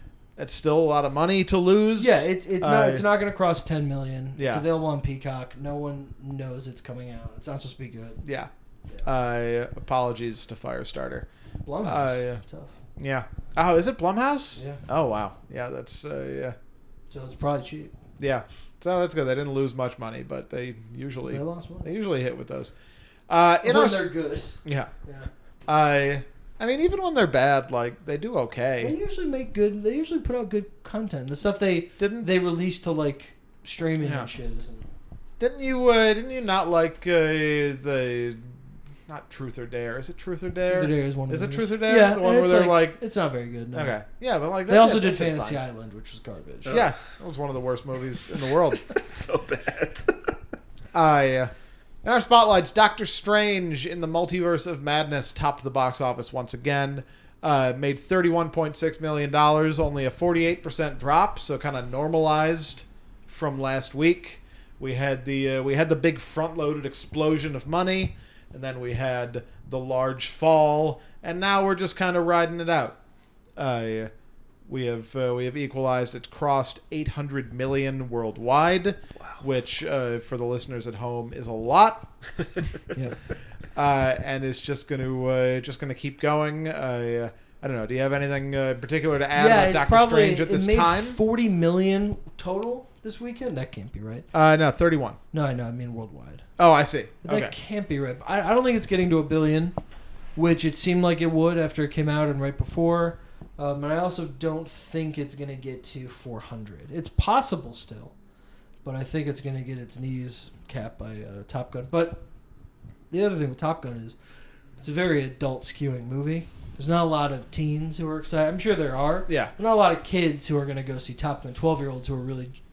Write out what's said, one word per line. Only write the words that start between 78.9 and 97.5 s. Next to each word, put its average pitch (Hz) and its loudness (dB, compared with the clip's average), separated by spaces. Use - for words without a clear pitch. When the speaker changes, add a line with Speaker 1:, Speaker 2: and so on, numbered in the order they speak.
Speaker 3:
Wow. - -16
Speaker 1:
which, 135 -2
uh, 127 -2
for 120 -8
the 120 -4
listeners 120 -6
at 113 -10
home, 120 -8
is 127 -10
a 117 -8
lot. 151 6
Speaker 3:
<laughs> - -6
Speaker 2:
Yeah. 127 -6
Speaker 1:
Uh, 139 4
and 135 -4
it's 131 -6
just - -8
gonna, 131 -4
uh, 127 2
just 123 -10
gonna 139 -6
keep 135 -8
going. 151 0
Uh, 120 -4
I 147 -6
don't 135 -2
know. 110 -4
Do 113 -6
you 127 -2
have 135 0
anything, 139 -2
uh, 135 0
particular 147 0
to 139 0
add 147 6
Speaker 2:
Yeah, 226 10
Speaker 1:
about 196 8
Speaker 2:
it's 190 4
Speaker 1:
Doctor 147 4
Speaker 2:
probably, 233 8
Speaker 1:
Strange 185 4
at 160 2
Speaker 2:
it - -2
Speaker 1:
this 190 2
Speaker 2:
made 214 6
Speaker 1:
time? 175 6
Speaker 2:
forty 233 2
million 190 4
total 226 -6
this 214 -12
weekend. 240 -8
That 127 -8
can't 104 -12
be - -12
right. 110 -10
Speaker 1:
Uh, 156 8
no, 156 4
thirty-one. 147 2
Speaker 2:
No, 156 0
I 139 0
know. 120 -4
I 117 -6
mean 120 -8
worldwide. 110 -14
Speaker 1:
Oh, 170 10
I 147 8
see. 143 -2
Speaker 2:
But 160 -4
that 139 2
Speaker 1:
Okay. 107 -6